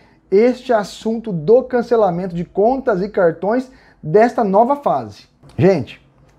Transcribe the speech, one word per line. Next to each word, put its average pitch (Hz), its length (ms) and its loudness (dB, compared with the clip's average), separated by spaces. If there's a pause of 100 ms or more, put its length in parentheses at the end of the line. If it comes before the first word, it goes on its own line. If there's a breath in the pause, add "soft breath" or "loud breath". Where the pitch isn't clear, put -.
(300 soft breath)
este 240 420 2
assunto 220 580 -4
do 190 320 2
cancelamento 214 720 -2
de 170 120 -6
contas 220 560 -2
e 202 80 -6
cartões 202 600 -2 (320 soft breath)
desta 220 400 2
nova 226 340 2
fase. 131 500 -6 (300)
Gente, 165 460 0 (360)